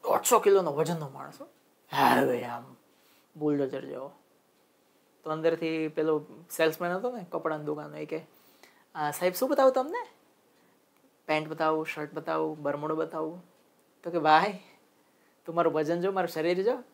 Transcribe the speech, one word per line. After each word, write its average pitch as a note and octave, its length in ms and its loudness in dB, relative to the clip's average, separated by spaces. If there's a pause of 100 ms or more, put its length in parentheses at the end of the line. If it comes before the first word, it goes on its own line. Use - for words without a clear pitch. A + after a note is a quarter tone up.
દોઢસો - 340 4
કિલોનો F#3 340 4
વજનનો D#3 360 -2
માણસ C3+ 320 -16
હો. D4+ 60 -16 (460)
હા, C#3 160 4
હવે B2 360 2
આમ A#2+ 320 -12 (600)
બુલડોઝર C#3 480 -2
જેવો. C#3 280 -12 (1120)
તો D#3 60 -6
અંદરથી D#3+ 580 0
પેલો D#3 380 0 (240)
સેલ્સમેન E3 420 0
હતો A#3+ 240 -4
ને F#3 160 -12
કપડાની D#3 320 -4
દુકાનનો, D3+ 320 -8
એ D#3 80 -10
કે, D#3+ 160 -8 (760)
"આ D3+ 160 -2
સાહેબ F3+ 220 0
શું B3+ 160 -2
બતાવું C4+ 240 6
તમને? D#4+ 360 -4 (1160)
પેન્ટ D#3 220 -2
બતાવું, D#3 380 0
શર્ટ D3+ 280 -10
બતાવું, D#3+ 480 -4
બરમુડો D3 340 -2
બતાવું?" D#3+ 480 -6 (580)
તો E3+ 80 -8
કે, E3+ 80 -2
"ભાઈ, E3 420 6 (840)
તું E3 80 -10
મારું E3 180 4
વજન D#3 280 0
જો, F#3+ 120 0
મારું F#3 160 -2
શરીર E3+ 340 -2
જો. B3 200 0 (120)